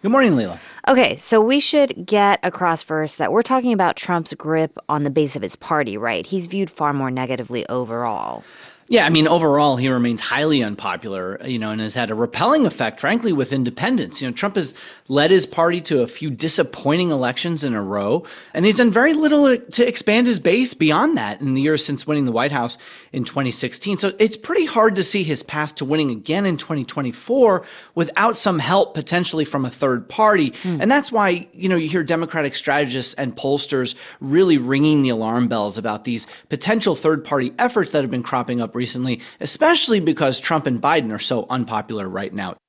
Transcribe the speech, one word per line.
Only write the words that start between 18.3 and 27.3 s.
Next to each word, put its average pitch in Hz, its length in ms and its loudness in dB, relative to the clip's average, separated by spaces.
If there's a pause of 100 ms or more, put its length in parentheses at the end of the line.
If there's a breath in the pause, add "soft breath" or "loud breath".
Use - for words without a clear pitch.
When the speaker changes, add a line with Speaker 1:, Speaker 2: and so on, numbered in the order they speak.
Speaker 1:
and 165 100 0
he's 208 120 4
done 240 160 4
very 254 200 4
little 294 460 4
to 240 300 0
expand 240 400 2
his 214 100 2
base 220 340 2
beyond 180 460 2
that 107 220 -4
in 135 140 -2
the 135 60 0
years 147 240 2
since 143 220 -4
winning 147 200 0
the 120 60 -2
White 127 200 0
House 123 260 -4 (340 loud breath)
in 131 120 -4
twenty 131 260 -4
sixteen. 175 460 -4
So 196 240 -2
it's 220 160 2
pretty 339 300 -2
hard 220 280 2
to 185 80 0
see 190 220 0
his 151 180 -2
path 151 340 -6
to 147 80 -6
winning 143 280 0
again 156 340 -2
in 170 100 0
twenty 143 280 -6
twenty-four 185 840 0 (300 loud breath)